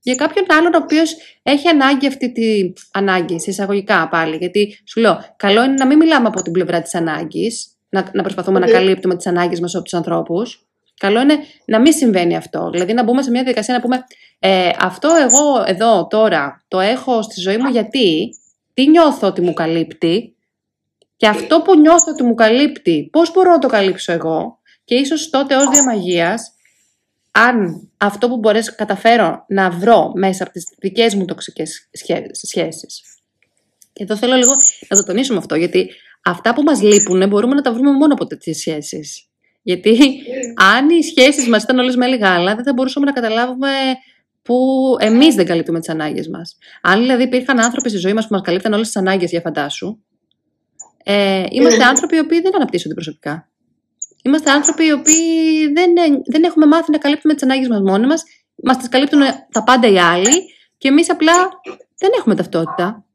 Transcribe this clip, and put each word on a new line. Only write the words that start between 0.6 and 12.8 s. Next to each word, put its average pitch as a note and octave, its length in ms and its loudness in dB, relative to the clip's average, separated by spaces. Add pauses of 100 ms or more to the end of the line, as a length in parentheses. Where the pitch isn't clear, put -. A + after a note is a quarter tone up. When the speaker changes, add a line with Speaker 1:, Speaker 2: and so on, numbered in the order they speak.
Speaker 1:
ο E4 80 4
οποίος D#4+ 340 0 (260)
έχει C#4+ 260 0
ανάγκη C#4 380 2
αυτή B3+ 260 -4
τη-, G#3+ 400 0 (200)
ανάγκη, F#3 480 -2
σε G3 100 -8
εισαγωγικά G3 580 -2
πάλι, D#3+ 280 -4
γιατί F3+ 500 -4
σου - 140 -6
λέω, G#3 240 2 (120)
καλό G#3 280 0
είναι C4+ 100 0
να C4 120 0
μην C#4+ 100 4
μιλάμε D4+ 320 4
από F#3+ 140 -4
την F3 100 -8
πλευρά E3+ 300 -2
της - 120 -14
ανάγκης, E3 720 -6 (220)
να, F#3+ 240 -4
να F#3+ 100 -4
προσπαθούμε F#3+ 360 -2
να F#3 80 2
Speaker 2:
Μμμ. D3+ 60 4
Speaker 1:
καλύπτουμε F#3 440 0
τις F3+ 100 -10
ανάγκες F3 340 -2
μας F3 140 -6
από E3+ 100 -6
τους - 100 -10
ανθρώπους. E3+ 720 -6 (340)
Καλό G3+ 200 0
είναι C#4+ 180 2 (260)
να A3 160 0
μην D4+ 120 6
συμβαίνει F#3 440 0
αυτό. E3 340 -8
Δηλαδή, F3+ 220 -4